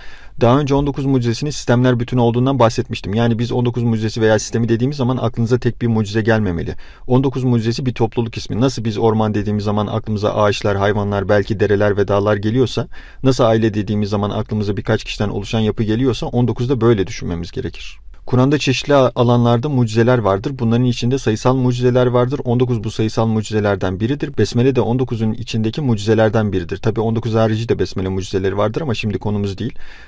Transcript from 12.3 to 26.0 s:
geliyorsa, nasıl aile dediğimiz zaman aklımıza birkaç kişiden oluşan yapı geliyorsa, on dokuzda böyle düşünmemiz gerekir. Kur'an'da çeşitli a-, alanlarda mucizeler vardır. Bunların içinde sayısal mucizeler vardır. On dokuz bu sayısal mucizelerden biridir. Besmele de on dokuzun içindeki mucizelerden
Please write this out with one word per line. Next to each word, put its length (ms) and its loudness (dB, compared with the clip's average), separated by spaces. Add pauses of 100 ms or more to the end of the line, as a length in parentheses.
geliyorsa, 520 0 (340)
nasıl 220 4
aile 300 4
dediğimiz 360 -2
zaman 200 -2
aklımıza 460 -2
birkaç 280 -2
kişiden 240 -4
oluşan 320 -2
yapı 220 0
geliyorsa, 440 0
on 220 2
dokuzda 320 -2
böyle 260 4
düşünmemiz 440 -8
gerekir. 480 -10 (280)
Kur'an'da 320 2
çeşitli 360 0
a-, 200 4
alanlarda 540 4
mucizeler 500 2
vardır. 400 0
Bunların 260 2
içinde 340 0
sayısal 380 0
mucizeler 500 2
vardır. 380 0
On 160 0
dokuz 240 0
bu 60 -6
sayısal 360 0
mucizelerden 720 0
biridir. 380 -2
Besmele 380 2
de 40 2
on 180 0
dokuzun 340 -2
içindeki 480 -4
mucizelerden 720 2